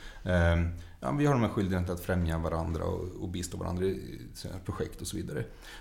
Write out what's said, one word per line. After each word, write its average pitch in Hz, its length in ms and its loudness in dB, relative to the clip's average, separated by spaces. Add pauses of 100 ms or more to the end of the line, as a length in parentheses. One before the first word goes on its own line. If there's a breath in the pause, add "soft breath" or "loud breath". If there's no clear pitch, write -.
(240 loud breath)
Ehm, 85 440 6 (320 soft breath)
ja, 127 120 0
vi 147 140 4
har 143 80 6
de 123 80 4
här 107 60 4
skyldigheterna 92 460 2
att 87 60 -4
främja 85 380 2
varandra 82 460 0
och, 90 380 -4
och 98 60 -4
bistå 90 280 -4
varandra 90 280 0
i - 360 -2 (140)
sina 85 300 -8
projekt - 360 -4
och - 60 -8
så - 100 -6
vidare. 117 280 -4 (360 loud breath)